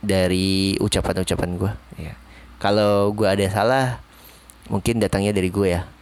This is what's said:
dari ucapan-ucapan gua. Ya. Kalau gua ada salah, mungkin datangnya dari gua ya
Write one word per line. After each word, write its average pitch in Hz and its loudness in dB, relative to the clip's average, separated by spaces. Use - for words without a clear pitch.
dari 95 2
ucapan-ucapan 92 -2
gua. 98 -2
Ya. 76 -12
Kalau 104 2
gua 104 2
ada 98 2
salah, 117 2
mungkin 110 0
datangnya 98 0
dari 92 2
gua 101 2
ya 87 0